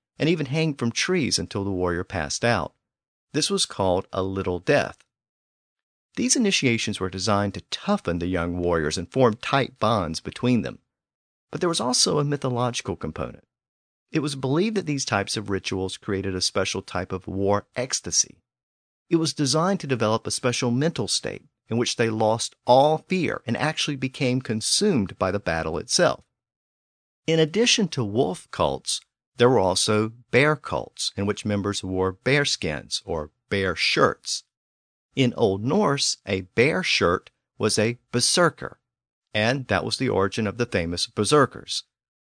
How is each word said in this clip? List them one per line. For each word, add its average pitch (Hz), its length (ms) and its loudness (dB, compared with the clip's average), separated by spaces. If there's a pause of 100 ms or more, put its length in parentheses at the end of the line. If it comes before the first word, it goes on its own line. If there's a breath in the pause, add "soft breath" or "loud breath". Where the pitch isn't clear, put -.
(180)
and 139 100 0
even 156 200 0
hanged 156 320 -2
from 117 120 0
trees 151 460 -2
until 98 260 -4
the 98 60 -2
warrior 90 340 0
passed 76 400 -6
out. 110 300 0 (580)
This 151 200 -2
was 196 160 0
called 95 440 0
a 95 120 -2
little 95 340 -2
death. 95 400 0 (1160)
These 247 200 0
initiations 135 640 0
were 92 100 -4
designed 101 440 0
to 90 160 -12
toughen 196 480 -2
the 85 100 -2
young 87 300 -2
warriors 85 400 0
and 90 140 -8
form 123 240 4
tight - 420 -2
bonds 98 420 0
between 120 440 0
them. 58 160 -8 (720)
But 151 100 -6
there 180 80 0
was 165 100 -2
also 208 400 0
a 143 60 0
mythological 123 720 -2
component. - 480 -10 (640)
It 156 80 0
was 143 160 -4
believed 151 400 0
that 180 120 -2
these 143 180 -2
types 101 320 -2
of 101 120 -6
rituals 95 460 -4
created 98 400 -4
a 92 60 -2
special - 400 -2
type 92 320 -6
of 90 140 -8
war 98 400 0 (100)
ecstasy. - 600 -4 (720)
It 170 80 4
was 160 160 0
designed 156 480 0
to 151 60 -10
develop 113 400 0
a 107 40 -4
special 123 380 -2
mental 127 380 0
state - 360 -4 (260)
in 113 80 0
which 117 180 0
they 113 140 0
lost 110 460 0 (100)
all 143 420 6
fear - 400 -2
and 113 80 -2
actually 151 400 -2
became 131 460 -2
consumed 117 760 0
by 92 140 0
the 101 80 -2
battle 80 380 -2
itself. - 480 0 (1000)
In 160 140 2
addition 196 500 2
to 131 140 -4
wolf 131 480 -2
cults, 69 480 -2 (380)
there 120 120 8
were 123 100 6
also 107 520 2 (200)
bear 147 260 4
cults - 580 -6
in 101 100 -2
which 101 200 -2
members 101 380 -2
wore 92 280 0
bear 143 320 0
skins - 640 -4
or 80 260 -6 (180)
bear 95 280 0
shirts. - 640 0 (720)
In 123 200 2
Old 101 280 2
Norse, 147 600 0
a 95 160 -2
bear 156 420 2
shirt - 480 0 (260)
was 107 220 0
a 117 180 0 (140)
berserker, - 680 0 (540)
and 120 340 2
that 95 160 2
was 110 140 -4
the 131 100 -2
origin 101 400 0
of 101 100 -6
the 120 80 0
famous 87 420 -2
berserkers. - 760 0 (400)